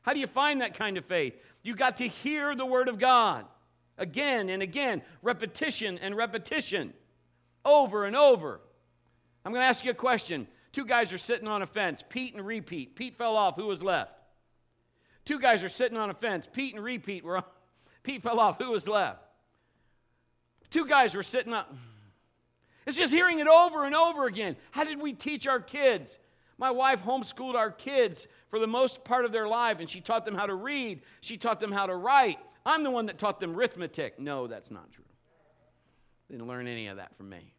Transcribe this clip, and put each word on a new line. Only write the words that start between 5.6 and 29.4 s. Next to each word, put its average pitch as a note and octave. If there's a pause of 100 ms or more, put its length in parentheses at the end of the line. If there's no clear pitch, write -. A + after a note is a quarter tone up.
and G3
repetition, A3 (720)
over B3
and G3+
over. G#3 (840)
I'm G#3
gonna B3
ask B3+
you B3
a -
question. G3 (260)
Two C4+
guys A#3
are F#3
sitting G#3+
on G#3+
a F#3+
fence, F#3
Pete B3
and G3+
repeat. F#3
Pete B3
fell A3+
off, F#3+
who G3+
was F#3
left? F3 (1120)
Two D4
guys A#3
are F#3+
sitting A#3
on G#3+
a F#3+
fence, G3
Pete C4
and G#3
repeat G#3
were F3
on, F3+ (300)
<laughs> -
Pete B3+
fell A3+
off, G#3+
who B3+
was G#3+
left? G3 (1500)
Two D#4+
guys C4
were G3
sitting A#3
on, G#3 (1200)
it's C4+
just D4+
hearing E4+
it D4
over D#4+
and C#4
over D#4+
again. G3 (160)
How D4
did D4+
we D4
teach C#4
our C4
kids? B3 (380)
My C4
wife B3+
homeschooled B3+
our A3
kids B3 (220)
for A3
the A3
most A#3+
part B3
of A#3
their A3